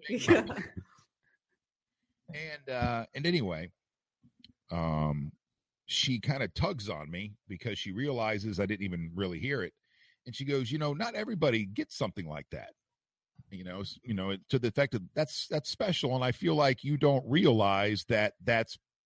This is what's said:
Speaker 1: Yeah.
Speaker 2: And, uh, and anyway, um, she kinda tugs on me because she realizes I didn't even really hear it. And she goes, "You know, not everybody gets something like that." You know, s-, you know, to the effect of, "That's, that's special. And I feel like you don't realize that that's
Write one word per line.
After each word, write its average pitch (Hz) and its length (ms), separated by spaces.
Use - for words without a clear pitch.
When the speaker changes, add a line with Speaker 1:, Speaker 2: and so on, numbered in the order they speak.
Speaker 1:
Yeah. - 360
Speaker 2:
And, 151 360
uh, 120 360
and 143 100
anyway, 95 460
um, 78 640
she 127 320
kinda 135 300
tugs 143 400
on 76 220
me 104 240
because 101 320
she 101 120
realizes 110 680
I 101 80
didn't 98 180
even 85 300
really 90 240
hear 127 240
it. 78 100
And 123 100
she 139 100
goes, 135 260
"You 151 80
know, 147 140
not 220 220
everybody 151 500
gets 104 320
something 95 300
like 76 240
that." - 220
You 92 140
know, 90 160
s-, - 220
you 120 120
know, 95 220
to 131 100
the 117 100
effect 139 260
of, 98 80
"That's, - 320
that's - 220
special. 156 460
And 127 100
I 127 80
feel 165 220
like 139 280
you 143 140
don't 135 320
realize 107 800
that 107 360
that's 113 340